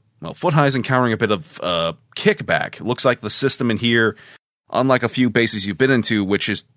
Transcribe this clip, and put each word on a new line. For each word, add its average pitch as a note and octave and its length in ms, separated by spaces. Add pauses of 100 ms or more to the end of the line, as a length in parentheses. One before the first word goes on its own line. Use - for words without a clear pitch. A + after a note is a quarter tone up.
(220)
well, - 140
Foot E3+ 180
High's C#3+ 220
encountering B2 380
a G#2 40
bit G#2+ 140
of, F2+ 320
uh, E2 300 (220)
kickback. - 600
It - 100
looks A#2+ 200
like B2 160
the G#2+ 100
system B2+ 400
in G#2+ 60
here, A#2 380 (540)
unlike B2+ 320
a A#2+ 80
few B2+ 220
bases A2+ 340
you've G2 140
been C3 100
into, A2+ 340
which F#2+ 240
is G2+ 180 (120)